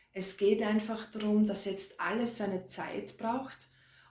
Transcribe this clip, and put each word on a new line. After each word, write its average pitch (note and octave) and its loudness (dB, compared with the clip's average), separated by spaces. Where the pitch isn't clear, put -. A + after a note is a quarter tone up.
Es F#3+ -2
geht G#3+ 4
einfach G#3+ 0
darum, G#3+ 4
dass G3 -2
jetzt - -4
alles A3+ 0
seine F#3+ -2
Zeit - -8
braucht B3 -4